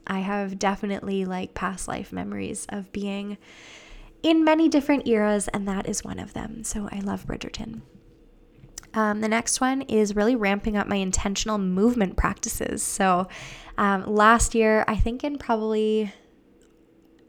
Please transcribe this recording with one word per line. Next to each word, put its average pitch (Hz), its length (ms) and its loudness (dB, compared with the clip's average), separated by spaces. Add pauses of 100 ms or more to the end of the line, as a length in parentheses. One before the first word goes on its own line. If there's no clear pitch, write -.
I 190 140 -4
have 196 380 -4
definitely, 196 680 -2
like, 185 260 -6
past 185 340 -6
life - 260 -8
memories 202 580 -8
of 196 220 -10
being 202 440 -8 (880)
in 320 220 6
many 311 260 6
different 285 360 2
eras, 208 420 2
and 202 200 -4
that 196 180 -2
is - 160 -4
one 196 160 -10
of - 140 -10
them. 220 320 -10
So 208 260 -6
I 202 100 -8
love 196 260 -6
Bridgerton. - 560 -10 (1120)
Um, 214 260 0
the 220 80 -2
next 226 320 0
one 269 220 0
is 214 340 2
really 214 180 4
ramping 202 420 0
up 202 100 0
my 202 100 0
intentional 196 600 0
movement 196 580 2
practices. - 680 -2
So, 185 460 2 (500)
um, 196 340 2
last 220 420 6
year, 220 340 4
I 208 80 0
think 233 260 0
in 294 160 -4
probably, 214 760 0 (1160)